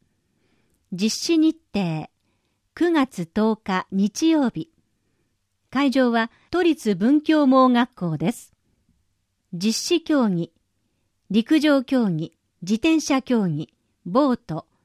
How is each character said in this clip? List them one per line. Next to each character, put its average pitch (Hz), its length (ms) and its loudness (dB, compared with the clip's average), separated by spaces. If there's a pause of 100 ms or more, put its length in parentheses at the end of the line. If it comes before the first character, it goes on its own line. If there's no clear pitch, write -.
(920)
実 214 440 -4
施 - 20 2
日 311 200 2 (160)
程、 165 360 -4 (640)
九 349 180 0
月 262 340 -2
十 214 300 -2
日 185 360 -6
日 202 380 -2
曜 294 200 2
日。 - 200 -10 (1000)
会 277 200 0
場 254 200 2
は 226 200 -2 (200)
都 349 120 0
立 285 320 0
文 247 260 2
教 302 260 2
盲 262 220 6
学 240 260 0
校 165 220 -4
で 165 160 -2
す。 - 200 -20 (1000)
実 220 440 -2
施 320 60 -2
競 269 260 0
技、 175 220 -4 (800)
陸 233 280 2
上 277 240 2
競 247 260 0
技、 160 280 -6 (240)
自 180 140 -4
転 320 240 2
車 277 220 -2
競 220 260 0
技、 156 260 -6 (320)
ボ 247 280 0
ー 233 40 -6
ト、 - 300 -10 (180)